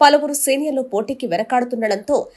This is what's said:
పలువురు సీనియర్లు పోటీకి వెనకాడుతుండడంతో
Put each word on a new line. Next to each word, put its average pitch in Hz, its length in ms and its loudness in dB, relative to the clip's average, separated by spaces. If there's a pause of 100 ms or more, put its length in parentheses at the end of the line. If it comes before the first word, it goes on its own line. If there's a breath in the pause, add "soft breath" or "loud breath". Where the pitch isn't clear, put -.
పలువురు 294 320 4
సీనియర్లు 277 480 -2
పోటీకి 247 460 -6
వెనకాడుతుండడంతో 226 1080 -2